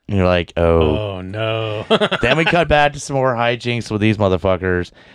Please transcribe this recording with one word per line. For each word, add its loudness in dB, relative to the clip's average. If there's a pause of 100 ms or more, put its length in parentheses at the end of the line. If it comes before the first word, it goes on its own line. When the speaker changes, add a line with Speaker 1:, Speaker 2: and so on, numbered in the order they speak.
Speaker 1:
And -2
you're 4
like, 0
"Oh." 4
Speaker 2:
Oh, -8
no. -6
<laughs> 0
Speaker 1:
Then 2
we 2
cut 2
back 2
to -12
some -8
more 0
hijinks -2
with -2
these 2
motherfuckers. 0 (240)